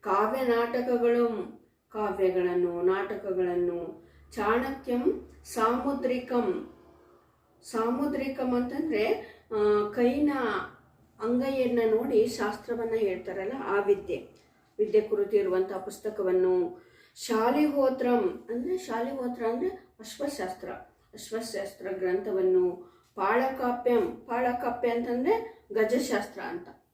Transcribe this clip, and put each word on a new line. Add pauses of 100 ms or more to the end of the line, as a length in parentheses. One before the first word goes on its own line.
ಕಾವ್ಯ
ನಾಟಕಗಳು, (640)
ಕಾವ್ಯಗಳನ್ನು,
ನಾಟಕಗಳನ್ನು, (220)
ಚಾಣಕ್ಯಂ (120)
ಸಾಮುದ್ರಿಕಂ, (880)
ಸಾಮುದ್ರಿಕಂ
ಅಂತಂದ್ರೆ, (380)
ಆ,
ಕೈನ (880)
ಅಂಗೈಯನ್ನ (160)
ನೋಡಿ
ಶಾಸ್ತ್ರವನ್ನ
ಹೇಳ್ತಾರಲ್ಲ
ಆ
ವಿದ್ಯೆ, (420)
ವಿದ್ಯೆ
ಕುರಿತು
ಇರುವಂತಹ
ಪುಸ್ತಕವನ್ನು, (300)
ಶಾಲಿಹೋತ್ರಂ
ಅಂದ್ರೆ,
ಶಾಲಿಹೋತ್ರ
ಅಂದ್ರೆ (300)
ಅಶ್ವಶಾಸ್ತ್ರ, (440)
ಅಶ್ವಶಾಸ್ತ್ರ
ಗ್ರಂಥವನ್ನು, (200)
ಪಾಳಕಾಪ್ಯಂ,
ಪಾಳಕಾಪ್ಯ
ಅಂತಂದ್ರೆ
ಗಜಶಾಸ್ತ್ರ
ಅಂತ (240)